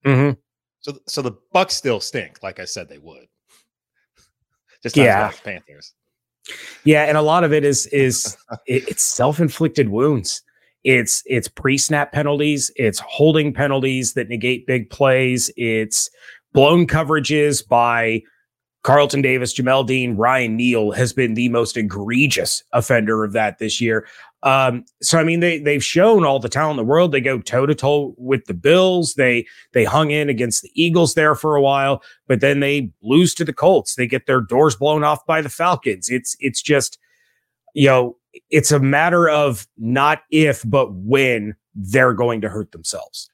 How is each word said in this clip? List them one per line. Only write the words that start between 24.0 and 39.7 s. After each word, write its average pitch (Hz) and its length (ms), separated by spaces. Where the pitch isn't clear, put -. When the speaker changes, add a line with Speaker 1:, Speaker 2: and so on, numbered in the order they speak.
Speaker 1:
Um, 131 400
so, - 160
I 160 60
mean, 170 160
they, 170 180
they've 147 240
shown 196 420
all 139 140
the 113 100
talent 151 300
in 110 80
the - 20
world. 165 220
They 139 100
go 127 200
toe-to-toe 143 760
with 127 280
the 95 100
Bills. 175 600
They, 123 300
they 120 120
hung 147 280
in 147 160
against 117 340
the - 80
Eagles 170 340
there 151 200
for 151 220
a 139 60
while, 139 380
but 123 120
then 143 200
they 139 320
lose 147 320
to 170 100
the 135 80
Colts. - 440
They 127 100
get 120 200
their 131 140
doors 123 360
blown 151 260
off 147 240
by 160 160
the 143 60
Falcons. 131 600
It's, 123 300
it's 135 240
just, 143 340
you 139 140
know, 123 280
it's 147 200
a 147 80
matter 160 500
of 143 380